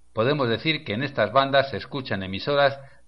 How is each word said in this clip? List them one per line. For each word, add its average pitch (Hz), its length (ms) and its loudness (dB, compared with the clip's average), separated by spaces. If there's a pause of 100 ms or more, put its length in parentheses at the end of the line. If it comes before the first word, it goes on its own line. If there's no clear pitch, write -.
(140)
Podemos 131 360 2
decir 143 340 -2
que 104 100 -6
en 113 100 -2
estas 107 280 0
bandas 135 380 4
se 98 80 -6
escuchan 117 460 -6
emisoras 135 560 0 (280)